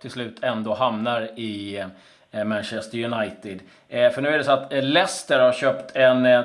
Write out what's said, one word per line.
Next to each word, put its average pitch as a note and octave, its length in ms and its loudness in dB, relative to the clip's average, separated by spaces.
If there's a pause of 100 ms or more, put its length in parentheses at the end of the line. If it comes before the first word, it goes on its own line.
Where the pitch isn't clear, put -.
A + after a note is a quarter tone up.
till B2 100 -14
slut A#2+ 320 -10
ändå A2 300 -2
hamnar A#2 480 -2 (140)
i, G2+ 480 -8 (480)
eh, G#2+ 120 -6
Manchester G#2+ 600 -6
United. G#2+ 540 -6 (300)
Eh, B2 220 4
för C3+ 100 -4
nu C#3+ 80 0
är D3+ 80 2
det C#3+ 60 0
så C#3+ 80 2
att, C3+ 220 0
eh, C3+ 100 0
Leicester D3+ 560 0
har B2+ 120 6
köpt - 440 -2
en, B2+ 300 6
eh, B2 200 6